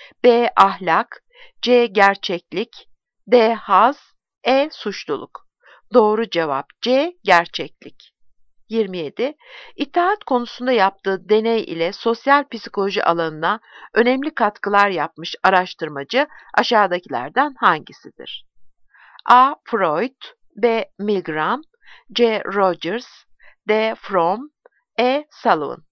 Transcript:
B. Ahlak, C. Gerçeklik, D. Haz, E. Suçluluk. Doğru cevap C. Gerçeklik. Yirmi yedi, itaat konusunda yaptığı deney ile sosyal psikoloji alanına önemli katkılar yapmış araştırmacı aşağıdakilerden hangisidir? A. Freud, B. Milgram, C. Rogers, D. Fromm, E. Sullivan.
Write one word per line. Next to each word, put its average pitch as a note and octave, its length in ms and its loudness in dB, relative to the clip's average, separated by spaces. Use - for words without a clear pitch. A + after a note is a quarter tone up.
B. A#3+ 320 4
Ahlak, F#3+ 680 0
C. A#3+ 240 4
Gerçeklik, G3 1000 -2
D. A3+ 280 4
Haz, G#3+ 600 0
E. C#4 280 0
Suçluluk. - 760 -10
Doğru G#3+ 360 4
cevap D3 360 -4
C. C#4 320 0
Gerçeklik. - 920 -2
Yirmi G3 300 -2
yedi, A3+ 360 -6
itaat F4 480 -2
konusunda B3 480 -4
yaptığı F#3+ 560 -2
deney A3 360 0
ile E3 280 -4
sosyal C#4 560 0
psikoloji G3+ 560 -6
alanına E3+ 560 -2
önemli C4 400 0
katkılar G3+ 540 0
yapmış D#3+ 540 -8
araştırmacı F3+ 840 -2
aşağıdakilerden F#3+ 1040 -2
hangisidir? - 880 -6
A. B3+ 280 6
Freud, F#3+ 580 -2
B. A3+ 420 0
Milgram, G3 640 -4
C. A3+ 320 0
Rogers, F#3+ 640 -2
D. A3 260 0
Fromm, G3 560 -2
E. C4 320 0
Sullivan. D3 600 -2